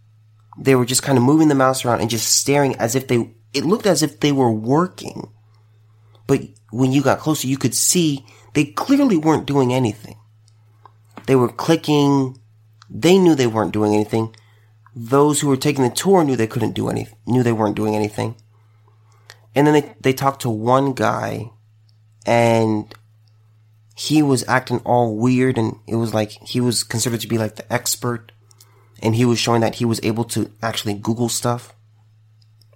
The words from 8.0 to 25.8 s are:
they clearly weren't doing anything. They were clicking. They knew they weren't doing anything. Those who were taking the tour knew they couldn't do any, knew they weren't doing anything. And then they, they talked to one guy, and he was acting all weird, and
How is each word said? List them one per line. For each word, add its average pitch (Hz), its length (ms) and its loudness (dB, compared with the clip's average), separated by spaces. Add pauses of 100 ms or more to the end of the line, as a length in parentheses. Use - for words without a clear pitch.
they 147 120 2
clearly 277 520 0
weren't 151 280 0
doing 135 280 2
anything. - 420 -4 (1120)
They 131 80 4
were 120 140 2
clicking. 143 920 0 (500)
They 147 280 4
knew 175 180 6
they 131 120 2
weren't 107 260 0
doing 104 200 2
anything. 110 420 -2 (600)
Those 139 440 2
who 151 80 -2
were 135 100 2
taking 135 260 0
the 123 60 2
tour 180 340 2
knew 135 120 2
they 113 120 0
couldn't 107 260 -2
do 107 160 -4
any, 110 180 -6 (200)
knew 123 160 2
they 120 80 2
weren't 107 240 0
doing 107 200 -2
anything. 107 400 -4 (1200)
And 143 140 4
then 151 60 4
they, 147 260 2
they 131 140 0
talked 135 280 -2
to 127 80 -4
one 123 440 0
guy, 110 580 -4 (720)
and 113 680 0 (1040)
he 151 260 0
was 139 260 0
acting 123 320 -2
all 120 360 0
weird, 127 420 0
and 110 200 -2 (100)